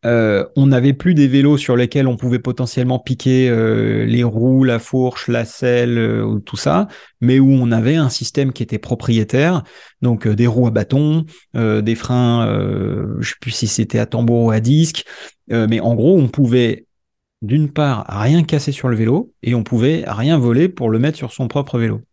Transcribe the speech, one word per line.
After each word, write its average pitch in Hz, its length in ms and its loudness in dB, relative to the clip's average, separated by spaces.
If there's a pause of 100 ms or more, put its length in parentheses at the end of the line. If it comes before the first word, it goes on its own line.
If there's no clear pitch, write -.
euh, 110 400 2 (100)
on 139 120 4
n'avait 135 260 4
plus 175 200 0
des 147 140 4
vélos 139 300 4
sur 131 180 -2
lesquels 123 320 0
on 123 100 -2
pouvait 123 220 -2
potentiellement 127 600 -4
piquer, 131 500 0
euh, 110 560 0
les 117 180 0
roues, 120 400 2
la 120 160 2
fourche, 127 480 -4
la 117 180 -2
selle, 120 520 0
euh, 110 280 -2
ou 107 140 -2
tout - 180 -12
ça, 180 300 0 (320)
mais 127 200 4
où 135 120 6
on 127 200 2
avait 117 260 2
un 151 120 2
système 131 420 -4
qui 123 120 -8
était 107 160 -6
propriétaire, 127 840 0 (380)
donc, 120 240 0
euh, 107 100 2
des 120 120 2
roues 120 200 2
à 113 40 0
bâton, 147 540 0 (300)
euh, 107 260 0
des 110 140 0
freins, 120 520 0
euh, 101 720 -4
je 117 100 -4
sais - 100 -12
plus 120 120 -10
si - 160 -4
c'était 113 320 -2
à 113 60 0
tambour 117 400 0
ou 113 60 2
à 110 80 0
disque, 151 460 0 (460)
euh, 113 180 0
mais 113 100 0
en 113 160 0
gros, 143 220 4
on 143 100 2
pouvait 120 580 0 (580)
d'une 143 280 0
part 143 360 -2
rien 123 360 2
casser 147 280 -2
sur 135 160 -6
le 120 80 0
vélo 120 380 0 (100)
et 120 120 0
on 113 80 0
pouvait 123 440 0
rien 131 300 0
voler 127 320 2
pour 123 200 -4
le 110 100 0
mettre 151 180 -2
sur 123 140 -10
son 127 160 -6
propre 139 300 -4
vélo. 113 240 -2 (120)